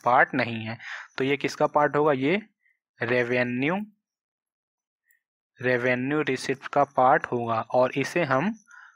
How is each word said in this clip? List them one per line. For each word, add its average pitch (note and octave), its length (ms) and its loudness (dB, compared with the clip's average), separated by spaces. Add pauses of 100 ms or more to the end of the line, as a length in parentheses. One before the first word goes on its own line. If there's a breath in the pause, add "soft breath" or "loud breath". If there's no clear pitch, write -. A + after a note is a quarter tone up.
part C#3 300 4
नहीं A#2 300 -2
है। A2+ 120 -10 (420 loud breath)
तो C3+ 60 -2
ये C#3 120 0
किसका C#3 300 -2
part D3 300 2
होगा, D3+ 160 2
ये C#3+ 280 0 (600)
revenue, B2 760 0 (1800)
revenue B2+ 640 0
receipt C3+ 460 -4
का C#3+ 160 2 (120)
part C3+ 300 4
होगा A#2 340 -4 (140)
और B2+ 240 4
इसे D#3+ 260 -2
हम C#3 280 0 (440 loud breath)